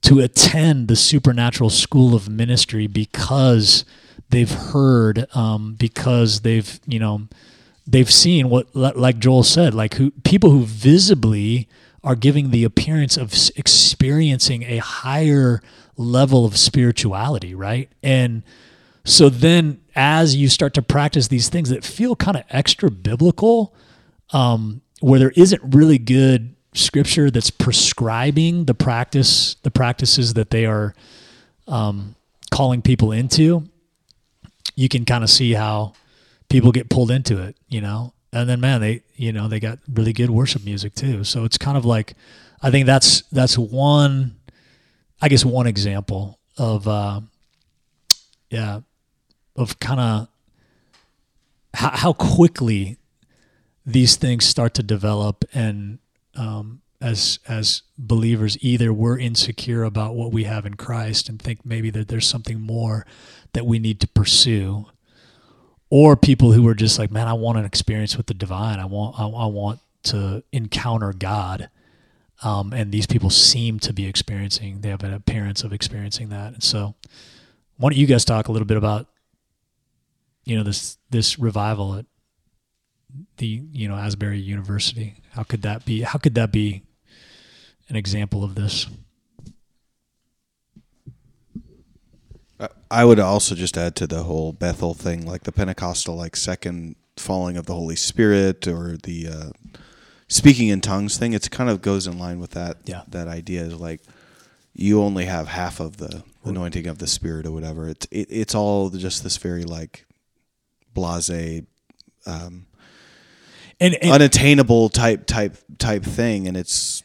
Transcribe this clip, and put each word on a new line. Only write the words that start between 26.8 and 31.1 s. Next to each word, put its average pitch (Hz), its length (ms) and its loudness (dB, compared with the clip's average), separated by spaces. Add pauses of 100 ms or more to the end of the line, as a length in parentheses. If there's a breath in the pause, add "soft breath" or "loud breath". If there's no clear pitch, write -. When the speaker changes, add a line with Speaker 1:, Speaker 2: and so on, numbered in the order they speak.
Speaker 1:
that's 117 200 0
prescribing 143 1160 0
the 160 80 2
practice, - 880 0
the 135 80 0
practices 123 640 0
that 110 160 0
they 113 160 2
are, 104 280 -2 (720 soft breath)